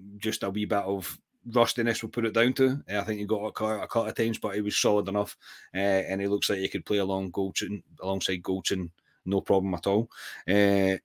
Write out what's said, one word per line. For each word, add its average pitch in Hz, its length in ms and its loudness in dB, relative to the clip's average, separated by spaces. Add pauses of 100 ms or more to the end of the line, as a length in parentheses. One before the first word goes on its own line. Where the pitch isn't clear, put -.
(180)
just 107 240 -4
a 101 80 -2
wee 104 160 -2
bit 101 140 2
of 98 360 -4 (300)
rustiness, 117 560 2
we'll 110 80 -8
put 113 160 -2
it 104 80 -2
down 120 200 4
to. 135 360 2
Uh, 101 100 -2
I - 40 -2
think 104 160 -4
he 104 60 -4
got 104 280 -2
caught 107 240 -2
out 98 60 -4
a 92 40 -10
couple 110 220 0
of 104 60 -8
times, 113 240 0
but 101 160 -4
he 107 60 0
was 104 160 -2
solid 104 300 4
enough. 101 300 -2 (380)
Uh, - 20 -2
and 95 440 2
he 101 60 0
looks 101 220 0
like 98 100 0
he 95 80 0
could - 180 -4
play 104 120 0
along 95 340 0
Goldson, 98 520 -4 (180)
alongside 95 400 -2
Goldson, 92 480 -2 (360)
no 95 140 2
problem 95 360 2
at 85 100 -6
all. 104 240 2 (380)
Uh, 98 580 4